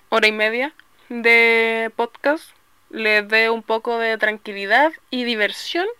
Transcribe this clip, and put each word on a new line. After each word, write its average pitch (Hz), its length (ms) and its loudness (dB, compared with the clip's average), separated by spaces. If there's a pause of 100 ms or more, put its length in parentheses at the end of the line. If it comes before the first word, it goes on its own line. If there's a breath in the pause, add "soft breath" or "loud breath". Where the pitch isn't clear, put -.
hora 220 180 2
y 214 40 4
media 220 420 -2 (360)
de 226 840 2
podcast - 480 -2 (460)
les 214 380 0
dé 220 220 2
un 226 140 -2
poco 233 360 -4
de 226 180 -2
tranquilidad 214 760 0 (180)
y 247 160 -4
diversión 233 640 -4 (120)